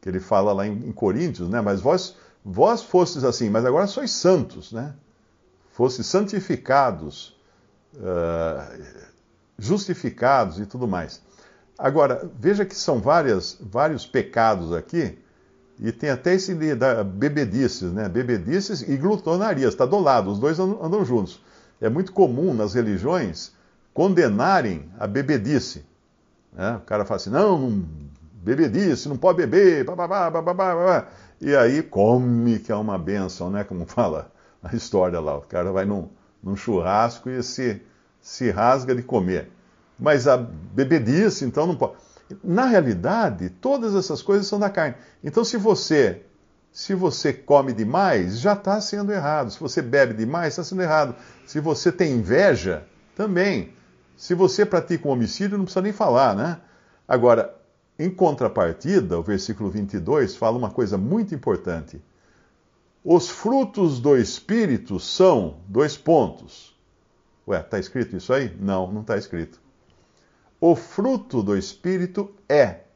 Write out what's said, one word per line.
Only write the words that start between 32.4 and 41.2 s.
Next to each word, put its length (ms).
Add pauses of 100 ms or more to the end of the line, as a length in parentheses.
que 120
é 40
uma 220
bênção, 520
né? 160
Como 200
fala 460 (320)
a 100
história 460
lá, 180
o 40
cara 320
vai 100
num, 240 (340)
num 140
churrasco 760
e 140
se, 380 (400)
se 280
rasga 460
de 80
comer. 480 (460)
Mas 300
a 100
bebedice, 1080